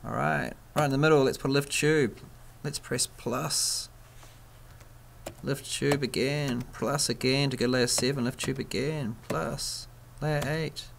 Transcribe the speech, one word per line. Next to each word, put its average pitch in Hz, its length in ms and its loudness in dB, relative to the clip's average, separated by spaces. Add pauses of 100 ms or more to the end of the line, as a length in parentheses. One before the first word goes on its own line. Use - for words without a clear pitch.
Alright, 143 500 -2 (200)
right 151 100 4
in 139 60 2
the 135 60 2
middle, 151 260 8
let's 131 140 4
put 135 140 -2
a - 20 2
lift 143 180 2
tube. 147 460 4 (480)
Let's 147 140 -4
press - 280 -2
plus. - 800 -4 (1500)
Lift - 300 -4
tube 143 320 2
again, 131 600 -2 (100)
plus 139 340 -2
again 135 440 2
to 127 40 -4
go 120 120 2
layer 123 200 4
seven, 123 380 0
lift 123 160 -4
tube 135 180 -2
again, 127 560 -2 (140)
plus. - 580 -4 (340)
Layer 147 240 0
eight. 156 420 -4 (120)